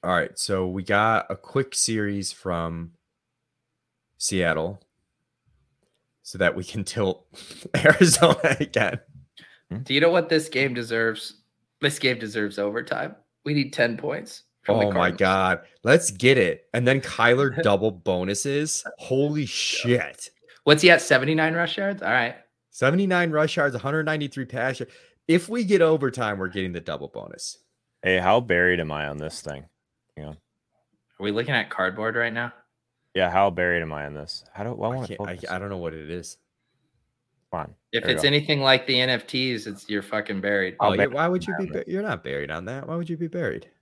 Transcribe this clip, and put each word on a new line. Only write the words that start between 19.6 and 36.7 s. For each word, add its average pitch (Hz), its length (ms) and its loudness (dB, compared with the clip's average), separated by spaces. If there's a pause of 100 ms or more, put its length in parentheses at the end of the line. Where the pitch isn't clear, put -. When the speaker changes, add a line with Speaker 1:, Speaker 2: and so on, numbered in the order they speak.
Speaker 3:
What's 156 200 6
he 175 80 10
at? 170 100 8
Seventy-nine 156 540 2
rush 170 200 -2
yards? 196 280 -4
All 104 80 -2
right. 123 240 0 (340)
Speaker 1:
Seventy-nine 175 600 0
rush 151 260 0
yards, 143 160 0
a 120 60 -6
hundred 151 260 -2
ninety-three 147 400 -4
pass 127 340 -4
yards. - 140 -10 (340)
If 175 220 2
we 233 140 -2
get 190 180 4
overtime, 131 560 0
we're 95 120 -4
getting 92 220 -4
the 85 100 -8
double 73 260 -8
bonus. - 500 -12 (460)
Speaker 2:
Hey, 92 160 4
how 95 200 6
buried 90 400 4
am 80 120 -4
I 76 160 -6
on 73 100 -8
this 76 240 -10
thing? 71 240 -12 (500)
Hang 76 100 -14
on. 76 80 -14
Speaker 3:
Are - 920 -20
we 104 60 -2
looking 117 240 -2
at 117 160 -2
cardboard 107 460 -4
right 117 180 -2
now? 120 180 -6 (640)
Speaker 2:
Yeah, 90 160 2
how 98 220 4
buried 87 320 0
am 78 100 -8
I 73 140 -8
on 73 80 -12
this? 73 360 -14
How 101 120 -12
do, 113 80 -6
why 110 160 -6
Speaker 1:
I 120 80 -4
Speaker 2:
won't 123 160 -8
it - 60 -12
Speaker 1:
can't, 101 120 -8
I, 90 60 -10
Speaker 2:
focus? - 160 -10
Speaker 1:
I 92 80 -6
don't 101 100 -8
know 95 80 -8
what 82 160 -8
it 78 160 -14
is. 85 280 -10 (1120)